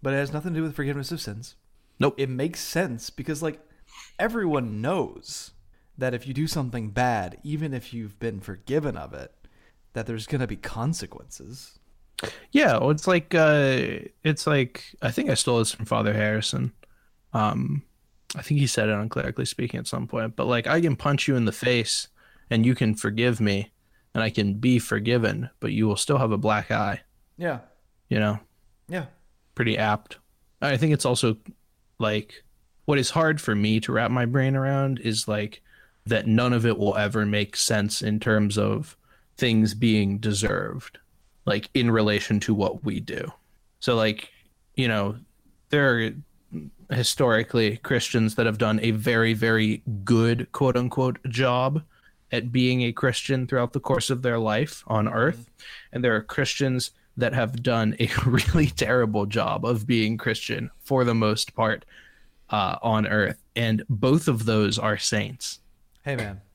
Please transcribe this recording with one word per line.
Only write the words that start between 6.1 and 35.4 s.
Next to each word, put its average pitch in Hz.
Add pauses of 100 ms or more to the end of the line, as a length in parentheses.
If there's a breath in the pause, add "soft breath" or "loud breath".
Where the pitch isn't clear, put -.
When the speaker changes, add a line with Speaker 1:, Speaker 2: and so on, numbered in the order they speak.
Speaker 1:
if 120
you 135
do 147
something 120
bad, 107
even 147
if 123
you've 107
been 110
forgiven 127
of 69
it, 65 (600 soft breath)
that 113
there's 113
gonna 127
be 104
consequences. - (720 loud breath)
Speaker 2:
Yeah, 240
well, 127
it's 151
like, 175
uh, 147 (160)
it's 151
like, 139 (180)
I 117
think 277
I 135
stole 120
this 113
from 110
Father 107
Harrison. 110 (600 soft breath)
Um, 127 (520)
I 147
think 147
he 139
said 110
it 107
on 107
Clerically -
Speaking -
at 120
some 127
point, 117
but, -
like, 120
I 160
can 160
punch -
you 139
in 117
the 101
face 120 (420 soft breath)
and 113
you 123
can 110
forgive 107
me 101 (420)
and 113
I 110
can 101
be 123
forgiven, 110 (100)
but 110
you 107
will 104
still 143
have 123
a 104
black 107
eye. 104 (360)
Speaker 1:
Yeah. 156 (500)
Speaker 2:
You -
know? 104 (480)
Speaker 1:
Yeah. 170 (500)
Speaker 2:
Pretty 117
apt. 107 (440)
I 139
think 151
it's 143
also, 120 (600)
like, 107 (420)
what 147
is 131
hard 156
for 110
me 107
to -
wrap 120
my 123
brain 131
around 135
is, 110
like, 104 (440 soft breath)